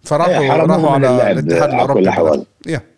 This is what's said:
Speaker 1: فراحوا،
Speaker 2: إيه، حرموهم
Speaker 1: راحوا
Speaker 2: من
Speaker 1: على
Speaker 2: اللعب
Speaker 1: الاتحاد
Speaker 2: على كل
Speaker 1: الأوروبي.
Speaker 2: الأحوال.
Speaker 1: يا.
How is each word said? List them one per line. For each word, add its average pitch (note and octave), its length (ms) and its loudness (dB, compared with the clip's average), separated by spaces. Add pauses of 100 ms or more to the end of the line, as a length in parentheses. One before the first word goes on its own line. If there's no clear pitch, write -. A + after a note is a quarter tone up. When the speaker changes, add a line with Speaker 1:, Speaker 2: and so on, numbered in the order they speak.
Speaker 1:
فراحوا، D#3 400 -2
Speaker 2:
إيه، C3+ 80 0
حرموهم D#3+ 340 0
Speaker 1:
راحوا C#3 140 2
Speaker 2:
من C#3 60 2
Speaker 1:
على B2+ 100 2
Speaker 2:
اللعب G#2 240 0
Speaker 1:
الاتحاد E2 240 0
Speaker 2:
على E2+ 80 0
كل - 40 -6
Speaker 1:
الأوروبي. C3 260 0
Speaker 2:
الأحوال. E2+ 440 0 (220)
Speaker 1:
يا. D#3 140 -6 (180)